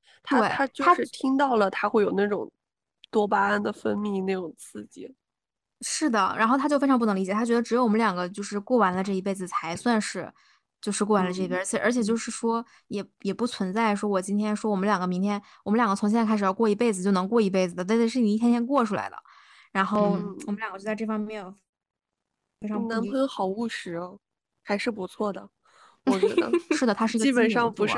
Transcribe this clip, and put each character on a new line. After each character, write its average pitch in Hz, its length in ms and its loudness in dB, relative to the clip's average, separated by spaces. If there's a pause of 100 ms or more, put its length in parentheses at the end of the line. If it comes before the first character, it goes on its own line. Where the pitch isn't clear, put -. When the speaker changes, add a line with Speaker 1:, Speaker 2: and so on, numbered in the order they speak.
(220)
Speaker 1:
他， 262 180 2
Speaker 2:
对， 202 80 4
Speaker 1:
他 277 200 0
就 - 160 -6 (100)
是 247 120 -2
听 269 300 -2
到 269 200 2
了， 196 140 4
Speaker 2:
他 - 120 -6
Speaker 1:
他 208 60 0
会 214 140 4
有 180 140 2
那 202 100 2
种 190 240 -4 (600)
多 208 160 2
巴 202 220 2
胺 208 140 0
的 214 100 -2
分 214 260 -4
泌， 196 260 -2
那 190 100 0
种 180 240 -8
刺 - 280 -16
激。 - 280 -18 (680)
Speaker 2:
是 - 300 -2
的， 202 280 2
然 220 100 2
后 262 100 4
他 277 100 0
就 285 100 2
非 277 80 0
常 262 120 4
不 233 80 0
能 208 100 2
理 190 80 0
解， 185 80 -4
他 220 120 0
觉 233 100 2
得 233 80 2
只 226 120 -4
有 254 100 4
我 226 40 2
们 208 100 4
两 214 160 2
个 180 140 -4
就 202 140 -10
是 208 180 -6
过 247 180 0
完 185 160 4
了 190 80 0
这 196 120 -2
一 185 60 -2
辈 196 140 -4
子 190 140 -10
才 165 280 -6
算 226 240 2
是， 170 320 -8 (480)
就 208 100 -6
是 202 140 0
过 208 100 2
完 190 100 4
了 180 80 -2
这 185 100 -4
一 180 60 -4
辈 180 80 -2
子， - 20 0
Speaker 1:
嗯。 - 20 -2
Speaker 2:
而 196 40 -4
且， - 160 -4
而 240 120 2
且 247 100 0
就 220 140 0
是 226 140 -6
说 233 340 -4 (240)
也， 196 160 -6 (180)
也 190 120 -2
不 233 120 -4
存 185 260 -4
在 220 220 2
说 208 140 -2
我 190 140 0
今 202 160 -2
天 214 180 0
说 214 140 -2
我 202 60 0
们 190 100 0
两 208 120 2
个 180 80 -2
明 180 140 -2
天， 202 200 -2 (240)
我 196 60 -4
们 214 60 2
两 240 120 2
个 196 60 2
从 208 140 0
现 226 100 4
在 226 60 2
开 214 120 2
始 202 80 0
要 190 80 2
过 226 160 2
一 208 60 4
辈 233 180 2
子 185 100 -4
就 202 80 2
能 190 180 2
过 233 120 2
一 196 100 4
辈 185 180 2
子 175 60 -8
的， 180 100 -6
那 214 140 2
得 233 100 2
是 247 120 -2
你 208 140 4
一 220 40 0
天 240 120 4
天 233 140 2
过 262 200 2
出 208 100 -4
来 98 160 -4
的。 - 60 -18 (560)
然 190 120 0
后 208 320 2
Speaker 3:
嗯。 185 200 -6 (100)
Speaker 2:
我 202 60 -4
们 202 80 -6
两 208 120 -8
个 190 60 -14
就 196 60 -16
在 214 100 -4
这 220 100 -6
方 214 160 -4
面 214 240 -8 (1160)
非 208 80 -8
常 208 100 -4
不 233 60 -2
一 - 20 -6
Speaker 1:
你 - 80 -6
男 208 180 -2
朋 262 80 0
友 277 60 2
好 208 180 -4
务 214 240 -4
实 170 280 -8
哦， 180 220 -10 (440)
还 202 160 -2
是 247 120 -4
不 202 160 -6
错 208 260 -4
的， 202 140 -12 (600)
我 381 120 4
觉 415 180 4
得。 320 140 2 (100)
Speaker 2:
<laughs> 311 160 -2
是 262 100 2
的， 208 80 4
他 226 120 0
是 226 120 0
一 - 20 2
个 226 60 0
Speaker 1:
基 277 60 4
本 240 180 4
上 233 240 2
不 208 120 0
是 208 120 0